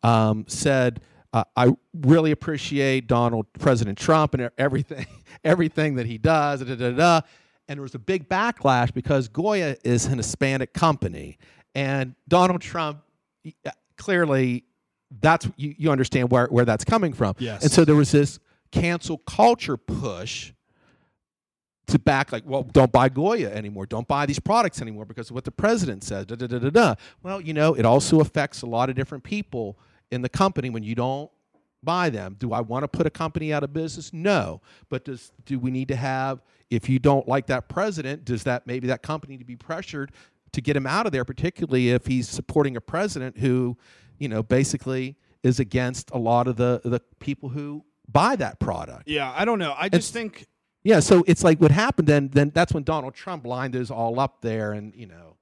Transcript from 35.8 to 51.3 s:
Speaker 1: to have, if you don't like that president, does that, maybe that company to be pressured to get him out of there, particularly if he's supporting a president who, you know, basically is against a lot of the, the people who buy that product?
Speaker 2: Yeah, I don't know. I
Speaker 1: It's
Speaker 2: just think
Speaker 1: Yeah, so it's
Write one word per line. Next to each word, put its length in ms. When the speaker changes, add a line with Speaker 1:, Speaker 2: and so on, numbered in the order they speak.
Speaker 1:
to 60
have, 460
if 200
you 100
don't 280
like 200
that 220
president, 540
does 200
that, 240
maybe 200
that 140
company 360
to 60
be 120
pressured 560
to 100
get 160
him 100
out 200
of 40
there, 140
particularly 640
if 160
he's 240
supporting 480
a 40
president 580
who, 380
you 80
know, 160
basically 720
is 160
against 520
a 80
lot 280
of 80
the, 280
the 180
people 300
who 340
buy 280
that 240
product? 480
Speaker 2:
Yeah, 280
I 80
don't 160
know. 140
I 140
Speaker 1:
It's 100
Speaker 2:
just 160
think 320
Speaker 1:
Yeah, 160
so 280
it's 160